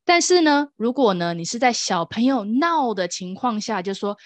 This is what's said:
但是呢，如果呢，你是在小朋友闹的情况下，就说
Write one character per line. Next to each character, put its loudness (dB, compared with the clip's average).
但 4
是 4
呢， 2
如 -2
果 2
呢， -2
你 -6
是 -8
在 2
小 -2
朋 -2
友 2
闹 0
的 -2
情 -8
况 -2
下， -4
就 -6
说 -4